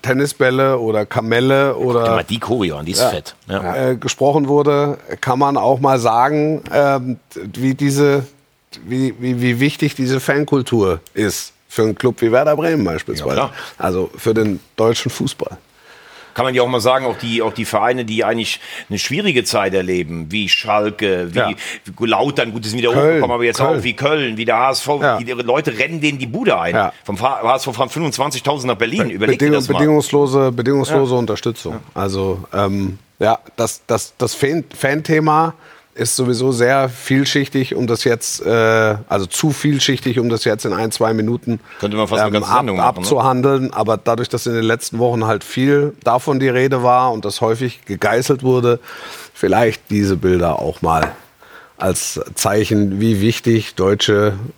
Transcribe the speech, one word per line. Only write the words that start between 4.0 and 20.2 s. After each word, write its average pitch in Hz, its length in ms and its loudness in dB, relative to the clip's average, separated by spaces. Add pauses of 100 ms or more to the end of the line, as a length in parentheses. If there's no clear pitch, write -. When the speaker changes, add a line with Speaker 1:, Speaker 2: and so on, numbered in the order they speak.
Speaker 1:
wurde, 143 500 2 (240)
kann 127 160 0
man 139 200 2
auch 123 220 2
mal 135 200 4
sagen, 143 640 2 (100)
ähm, 131 460 0 (160)
wie 123 400 -2
diese, 143 500 2 (600)
wie, 127 320 -2
wie, 123 200 -2
wie 120 200 0
wichtig 147 340 0
diese 131 260 -2
Fankultur 123 800 0 (140)
ist 101 400 -4 (160)
für - 140 0
einen 110 100 2
Club 120 300 -2
wie 113 80 4
Werder 151 240 4
Bremen 156 280 0
beispielsweise. 78 460 -4
Speaker 2:
Ja, 67 60 -2
klar. 135 180 -2 (240)
Speaker 1:
Also 92 400 -2
für 113 160 -2
den 107 260 0 (160)
deutschen 113 360 0
Fußball. - 460 -6 (760)
Speaker 2:
Kann 120 100 -2
man 131 100 0
ja 123 100 4
auch 123 40 2
mal 123 140 0
sagen, 131 240 2
auch 113 120 -2
die, 113 240 -2
auch 110 120 -2
die 117 100 -6
Vereine, 120 400 0
die 110 220 -2
eigentlich 113 340 -2 (300)
eine 101 100 -4
schwierige 151 460 0
Zeit 98 280 0
erleben, 90 580 -2